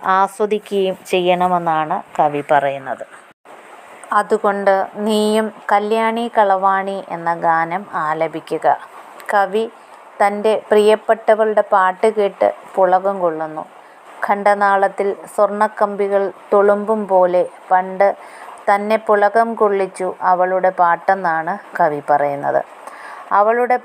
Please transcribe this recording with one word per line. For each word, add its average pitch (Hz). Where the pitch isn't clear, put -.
ആസ്വദിക്കുകയും 196
ചെയ്യണമെന്നാണ് 175
കവി 147
പറയുന്നത്. 135
അതുകൊണ്ട് 202
നീയും 214
കല്യാണി 226
കളവാണി 196
എന്ന 170
ഗാനം 170
ആലപിക്കുക. 160
കവി 202
തൻ്റെ 208
പ്രിയപ്പെട്ടവളുടെ 214
പാട്ട് 190
കേട്ട് 202
പുളകം 190
കൊള്ളുന്നു. 156
ഖണ്ഡനാളത്തിൽ 202
സ്വർണ്ണക്കമ്പികൾ 202
തുളുമ്പും 208
പോലെ 180
പണ്ട് 190
തന്നെ 208
പുളകം 202
കൊള്ളിച്ചു 196
അവളുടെ 185
പാട്ടെന്നാണ് 175
കവി 151
പറയുന്നത്. 143
അവളുടെ 233